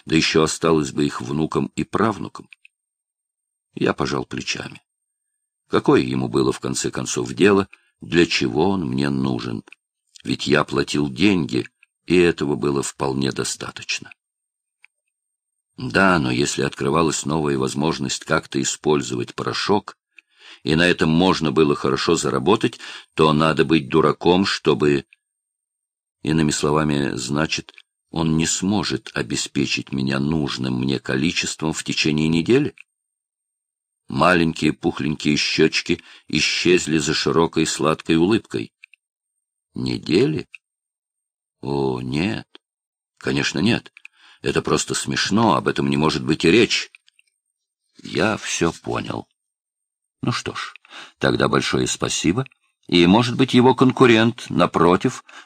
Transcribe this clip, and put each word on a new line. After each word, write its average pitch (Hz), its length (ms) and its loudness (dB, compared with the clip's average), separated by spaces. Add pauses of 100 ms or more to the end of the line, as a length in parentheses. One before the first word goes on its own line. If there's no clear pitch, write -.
да 80 100 0
еще 78 260 2
осталось 78 500 0
бы 73 120 0
их - 160 -4
внукам 73 560 -4
и 78 80 -2
правнукам? - 640 -4 (1300)
Я - 180 -2
пожал 65 320 -4
плечами. - 560 -10 (880)
Какое 117 320 2
ему 64 280 -2
было, 65 220 0
в - 100 -6
конце 65 300 -6
концов, 62 440 -6
дело, 98 340 2 (320)
для 82 240 2
чего 73 460 0
он 92 160 -2
мне 65 240 -2
нужен? 62 540 -4 (600)
Ведь - 220 -6
я 73 180 2
платил 71 460 -2
деньги, 65 560 0 (400)
и 85 100 2
этого 78 400 2
было 69 260 -2
вполне 67 500 -4
достаточно. - 800 -10 (1700)
Да, 95 420 4
но 64 120 0
если 65 320 0
открывалась 69 640 0
новая 73 320 0
возможность 67 680 -4
как-то - 380 -2
использовать 64 720 -2
порошок, 62 640 -4 (640)
и 78 140 0
на 87 100 4
этом 85 220 2
можно 80 420 2
было 71 240 2
хорошо 71 400 0
заработать, 76 640 0 (360)
то 78 180 4
надо 78 320 2
быть 71 240 0
дураком, 82 560 2
чтобы... 71 640 0 (1160)
Иными 76 280 2
словами, 73 640 0
значит, 71 560 -4 (380)
он 80 260 0
не 80 100 2
сможет 90 680 -2
обеспечить - 760 -4
меня 67 300 -2
нужным 67 580 -2
мне 65 220 -2
количеством 78 720 -2
в - 100 -10
течение 78 460 0
недели? 104 480 2 (1300)
Маленькие 80 640 2
пухленькие 73 640 -2
щечки - 640 0 (280)
исчезли 80 720 0
за 76 160 -2
широкой 80 520 0
сладкой 76 500 0
улыбкой. 82 560 0 (1040)
Недели? 123 720 -2 (1120)
О, 67 400 -2
нет. 73 460 -4 (680)
Конечно, - 420 -4
нет. - 340 0 (500)
Это 69 180 -2
просто 76 340 -2
смешно, 95 600 0
об 62 120 0
этом 71 220 0
не 69 80 0
может 76 280 0
быть 78 200 0
и 82 60 4
речь. - 400 2 (1120)
Я 101 340 -2
все - 360 -2
понял. 57 540 -8 (920)
Ну 135 100 -2
что - 240 -6
ж, - 200 -10 (440)
тогда 65 300 2
большое 64 400 0
спасибо, 92 580 -2 (400)
и, 87 200 6
может 120 300 6
быть, 131 180 2
его 123 200 8
конкурент, 117 760 4
напротив, 87 760 2 (220)